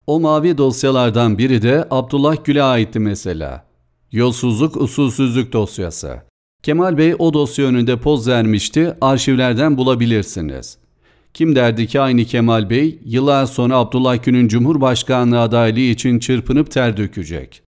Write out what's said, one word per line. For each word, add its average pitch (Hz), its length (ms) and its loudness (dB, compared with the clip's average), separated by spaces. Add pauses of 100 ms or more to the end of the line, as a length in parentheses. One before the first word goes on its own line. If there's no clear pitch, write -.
O 151 120 0
mavi 156 380 2
dosyalardan 123 800 2
biri 123 240 2
de 131 300 2
Abdullah 143 540 -2
Gül'e 143 180 0
aitti 117 360 0
mesela. 90 640 -6 (460)
Yolsuzluk, 123 680 0
usulsüzlük 127 760 -2
dosyası. 85 680 -6 (420)
Kemal 165 340 0
Bey 160 220 2
o 165 140 2
dosya 143 320 0
önünde 123 320 2
poz 123 300 0
vermişti, 120 720 0
arşivlerden 131 760 0
bulabilirsiniz. 113 1000 -2 (560)
Kim 160 220 2
derdi 117 320 0
ki 139 140 0
aynı 123 240 2
Kemal 117 440 0
Bey, 147 360 0
yıllar 135 400 0
sonra 123 320 0
Abdullah 123 460 0
Gül'ün 123 240 4
Cumhurbaşkanlığı 123 920 0
adaylığı 117 400 2
için 123 400 0
çırpınıp 131 520 -2
ter 120 260 -2
dökecek? 85 640 -8 (140)